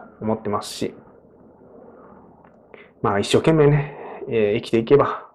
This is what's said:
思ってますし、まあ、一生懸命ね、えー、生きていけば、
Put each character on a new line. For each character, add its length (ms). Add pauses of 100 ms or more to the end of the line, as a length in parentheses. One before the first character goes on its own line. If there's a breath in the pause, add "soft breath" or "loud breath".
(220)
思 140
っ 60
て 80
ま 120
す 80
し、 240 (2000 loud breath)
ま 140
あ、 40
一 80
生 120
懸 120
命 160
ね、 300 (320 loud breath)
え 240
ー、 20
生 60
き 100
て 60
い 80
け 100
ば、 400